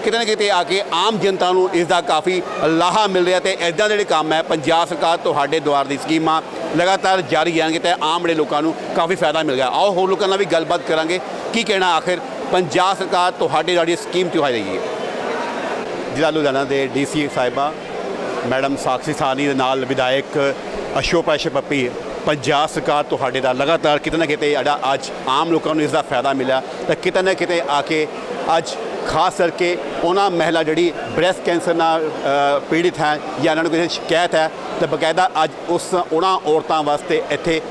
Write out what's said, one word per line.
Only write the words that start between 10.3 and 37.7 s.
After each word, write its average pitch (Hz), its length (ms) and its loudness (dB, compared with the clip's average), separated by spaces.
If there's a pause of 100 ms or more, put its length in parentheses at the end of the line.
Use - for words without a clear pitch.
ਵੀ 202 80 2
ਗੱਲਬਾਤ 170 420 0
ਕਰਾਂਗੇ, 160 320 0 (340)
ਕੀ 233 100 0
ਕਹਿਣਾ 190 320 2
ਆਖਿਰ 170 240 0 (320)
ਪੰਜਾਬ 180 460 2
ਸਰਕਾਰ 185 340 2
ਤੁਹਾਡੇ 160 420 0
ਦੁਆਰਾ 170 120 4
ਦੀ 170 100 2
ਸਕੀਮ 175 340 -2
ਕਿਉਂ 151 160 0
ਆ 139 40 2
ਰਹੀ 98 280 -2
ਹੈ। 85 40 -4 (1300)
ਜ਼ਿਲ੍ਹਾ 151 160 0
ਲੁਧਿਆਣਾ 143 340 0
ਦੇ 139 240 0
ਡੀ 131 180 -2
ਸੀ 143 300 -2
ਸਾਹਿਬਾ 135 380 -2 (720)
ਮੈਡਮ 135 280 0
ਸਾਕਸ਼ੀ 135 380 -2
ਸਾਹਨੀ 143 340 0
ਦੇ 139 60 0
ਨਾਲ 131 320 0
ਵਿਧਾਇਕ 135 680 0 (460)
ਅਸ਼ੋਕ 165 260 0
ਪ੍ਰੈਸ਼ਰ 156 240 0
ਪੱਪੀ, 135 400 -2 (360)
ਪੰਜਾਬ 151 440 2
ਸਰਕਾਰ 147 340 0
ਤੁਹਾਡੇ 135 380 -2
ਦਾ 127 120 2
ਲਗਾਤਾਰ 147 460 2
ਕਿਤੇ 156 180 -2
ਨਾ 165 80 2
ਕਿਤੇ 147 240 0
ਜਿਹੜਾ 143 300 2 (140)
ਅੱਜ 135 180 -4 (160)
ਆਮ 151 240 2
ਲੋਕਾਂ 156 240 2
ਨੂੰ 156 80 2
ਇਸ 139 80 0
ਦਾ 151 100 2
ਫਾਇਦਾ 135 320 0
ਮਿਲਿਆ 131 280 0 (260)
ਤਾਂ 160 80 2
ਕਿਤੇ 185 260 0
ਨਾ 190 120 2
ਕਿਤੇ 175 360 0
ਆ 143 120 2
ਕੇ 156 260 0 (500)
ਅੱਜ 170 120 -2 (380)
ਖਾਸ 170 300 0
ਕਰਕੇ 175 400 0 (260)
ਉਹਨਾਂ 190 280 2
ਮਹਿਲਾ 165 320 2
ਜਿਹੜੀ 156 300 2 (220)
ਬ੍ਰੈਸਟ 175 300 2
ਕੈਂਸਰ 175 280 0
ਨਾਲ, 160 360 2
ਅ, 143 500 2
ਪੀੜਿਤ 170 400 0
ਹੈ 151 200 0 (240)
ਜਾਂ 160 100 4
ਇਹਨਾਂ 160 100 0
ਨੂੰ 165 80 0
ਕਿਸੇ 170 160 0
ਸ਼ਿਕਾਇਤ 175 480 0
ਹੈ 156 160 2 (280)
ਤਾਂ 165 80 0
ਬਕਾਇਦਾ 160 420 2 (140)
ਅੱਜ 156 80 0 (180)
ਉਸ, 170 120 0 (300)
ਉਹਨਾਂ 185 340 2
ਔਰਤਾਂ 156 380 2
ਵਾਸਤੇ 147 380 0 (100)
ਇੱਥੇ 160 400 0